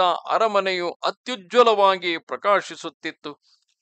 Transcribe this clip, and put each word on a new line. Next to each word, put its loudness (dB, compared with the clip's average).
ಅರಮನೆಯು 0
ಅತ್ಯುಜ್ವಲವಾಗಿ 0
ಪ್ರಕಾಶಿಸುತ್ತಿತ್ತು. -6